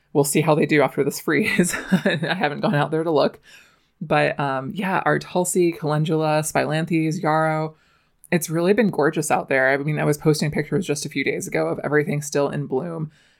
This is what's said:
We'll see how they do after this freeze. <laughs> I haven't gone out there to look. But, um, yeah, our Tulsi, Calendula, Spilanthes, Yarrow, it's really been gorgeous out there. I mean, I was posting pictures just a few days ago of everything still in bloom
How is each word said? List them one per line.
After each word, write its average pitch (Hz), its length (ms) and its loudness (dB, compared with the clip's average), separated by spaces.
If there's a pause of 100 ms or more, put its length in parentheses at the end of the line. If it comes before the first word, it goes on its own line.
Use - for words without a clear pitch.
(140)
We'll 143 100 4
see 151 160 2
how 151 140 4
they 151 100 2
do 147 160 2
after 135 240 0
this 143 160 -2
freeze. 165 540 0 (100)
<laughs> - 80 -2
I 170 420 0
haven't 147 260 -2
gone 151 140 0
out 143 160 2
there 160 140 0
to 170 60 0
look. 143 300 2 (600)
But, 147 400 0
um, 135 340 -2
yeah, 185 300 -2
our 147 140 2
Tulsi, 175 540 0
Calendula, 156 680 0
Spilanthes, 156 760 -2
Yarrow, 156 560 0 (540)
it's - 180 0
really 170 240 2
been 208 180 4
gorgeous 156 400 0
out 165 180 0
there. 131 220 4
I 139 60 4
mean, 147 220 -2
I 151 60 -2
was 151 120 2
posting 151 340 2
pictures 147 360 -2
just 143 180 -4
a 151 60 -8
few 139 140 -4
days - 220 -2
ago 160 200 -2
of 165 160 -4
everything 147 400 0
still 143 260 -2
in 143 180 -6
bloom 156 440 -4 (300)